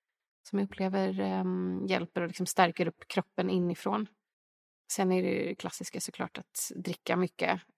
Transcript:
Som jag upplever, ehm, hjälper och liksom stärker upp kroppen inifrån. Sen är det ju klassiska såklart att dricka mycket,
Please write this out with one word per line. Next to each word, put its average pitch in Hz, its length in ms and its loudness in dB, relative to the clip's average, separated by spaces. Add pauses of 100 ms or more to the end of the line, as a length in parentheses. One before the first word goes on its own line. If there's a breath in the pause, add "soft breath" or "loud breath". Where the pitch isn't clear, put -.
(500)
Som 196 100 0
jag 202 60 2
upplever, 190 540 0
ehm, 185 680 0
hjälper 180 340 0
och 170 60 -2
liksom - 180 -4
stärker 175 420 4
upp - 200 -8
kroppen 180 420 0
inifrån. 185 580 0 (840)
Sen 185 200 2
är 185 120 4
det 185 60 2
ju - 260 0
klassiska - 460 -8
såklart - 360 -6
att - 380 -8
dricka 180 400 -2
mycket, 180 460 0 (160)